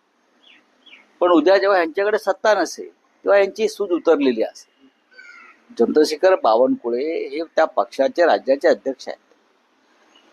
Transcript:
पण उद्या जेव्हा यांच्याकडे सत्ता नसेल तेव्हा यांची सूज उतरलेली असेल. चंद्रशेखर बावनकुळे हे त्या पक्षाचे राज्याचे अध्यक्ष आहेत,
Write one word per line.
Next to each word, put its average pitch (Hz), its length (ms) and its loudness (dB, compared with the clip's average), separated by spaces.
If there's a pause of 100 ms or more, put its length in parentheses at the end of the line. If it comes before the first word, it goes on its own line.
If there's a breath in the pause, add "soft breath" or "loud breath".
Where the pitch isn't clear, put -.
(1200)
पण 180 120 2
उद्या 175 260 4
जेव्हा 196 200 0
यांच्याकडे 196 400 -2
सत्ता 202 360 -2
नसेल - 420 -8
तेव्हा - 440 -2
यांची 196 280 -2
सूज 196 240 -8
उतरलेली 143 520 0
असेल. - 440 -16 (920)
चंद्रशेखर 151 560 2
बावनकुळे 131 920 -2
हे 151 160 -8 (120)
त्या 160 100 2
पक्षाचे 165 600 -2
राज्याचे 127 420 0
अध्यक्ष 131 400 -2
आहेत, - 100 -12 (1160)